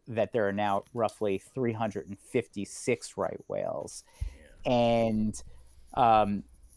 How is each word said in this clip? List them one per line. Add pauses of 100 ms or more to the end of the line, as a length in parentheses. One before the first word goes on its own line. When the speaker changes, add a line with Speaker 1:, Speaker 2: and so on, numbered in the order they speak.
Speaker 1:
that
there
are
now (100)
roughly (120)
three
hundred
and
fifty-six
right
whales. (640)
Speaker 2:
Yeah.
Speaker 1:
And, (520)
um, (320)